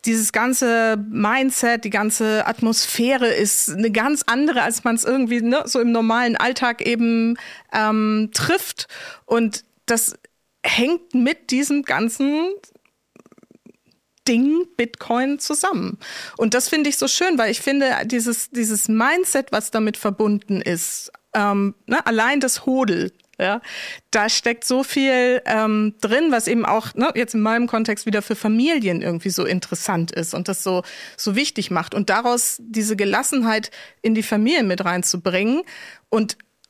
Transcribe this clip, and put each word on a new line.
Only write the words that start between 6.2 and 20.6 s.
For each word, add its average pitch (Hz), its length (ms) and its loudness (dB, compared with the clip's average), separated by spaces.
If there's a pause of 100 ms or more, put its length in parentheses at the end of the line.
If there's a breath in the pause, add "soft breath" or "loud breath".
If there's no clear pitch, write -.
Alltag 240 440 0
eben, 233 560 2 (360 loud breath)
ähm, 214 600 0
trifft. - 540 -2 (380 loud breath)
Und 226 400 0 (200)
das 233 300 0 (500)
hängt 302 480 0
mit 254 380 0
diesem 277 320 0
ganzen 277 680 -2 (1700)
Ding 277 380 4 (120)
Bitcoin 247 600 -2
zusammen. 254 580 -2 (400 loud breath)
Und 220 160 2
das 262 160 0
finde 302 200 2
ich 285 80 -2
so 277 100 0
schön, 359 300 2
weil 226 140 2
ich 233 100 -4
finde, 277 260 2 (180)
dieses, 233 460 -2
dieses 220 360 -2
Mindset, 269 640 0
was 214 200 -2
damit 220 260 0
verbunden 202 640 0